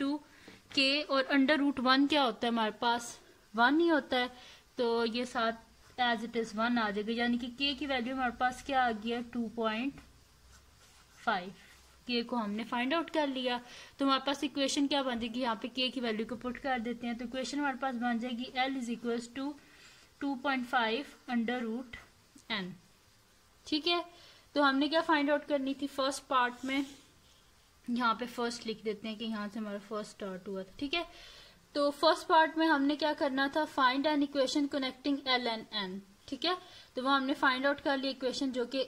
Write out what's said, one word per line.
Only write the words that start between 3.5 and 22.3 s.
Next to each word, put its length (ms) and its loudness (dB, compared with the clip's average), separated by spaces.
वन 260 6
ही 80 6
होता 280 2
है, 140 0
तो 260 2
ये 220 -2
साथ 260 0
as 200 2
it 160 -8
is 180 -2
one 240 2
आ 120 2
जाएगा, 220 -2
यानी 260 2
कि 360 -2
K 40 -12
की 80 -6
value 280 -2
हमारे 180 0
पास 300 -2
क्या 220 2
आ 60 4
गई 200 -4
है, 120 -2
टू 260 -4
पॉइंट 520 -2
five। 300 -2
K 140 0
को 120 -4
हमने 280 -2
find 300 0
out 160 0
कर 180 2
लिया, 320 -2
तो 60 2
हमारे 220 4
पास 180 -2
equation 420 0
क्या 160 2
बन 180 -2
जाएगी, 200 -4
यहाँ 160 0
पे 120 -8
K 240 -2
की 80 -4
value 260 -2
को 100 -6
put 220 -6
कर 200 -2
देते 280 -6
हैं, 120 -4
तो 60 -8
equation 340 -4
हमारे 180 -2
पास 180 -2
बन 240 0
जाएगी 260 -4
L 260 -2
is 260 -4
equals 320 -4
to 240 -6
two 180 -4
point 220 0
five 300 2
under 320 0
root 340 -8